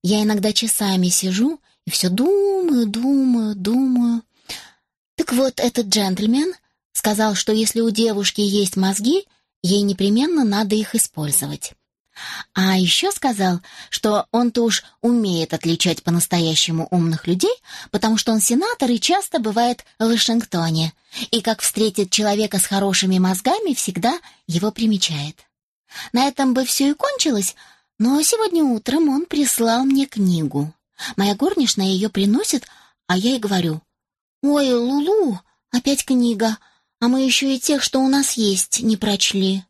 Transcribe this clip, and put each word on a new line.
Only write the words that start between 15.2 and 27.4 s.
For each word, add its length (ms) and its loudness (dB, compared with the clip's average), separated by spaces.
отличать 480 -2
по-настоящему 880 0
умных 380 0
людей, 260 0
потому 240 0
что 160 0
он 80 2
сенатор 500 0
и 80 2
часто 400 0
бывает 460 0
в 40 0
Вашингтоне. 880 0
И 100 0
как 200 -2
встретит 500 0
человека 480 0
с 80 0
хорошими 520 0
мозгами, 540 0
всегда 460 -2
его 240 -2
примечает. 640 -2
На 140 2
этом 280 0
бы 100 0
всё 260 0
и 40 0
кончилось, 600 -2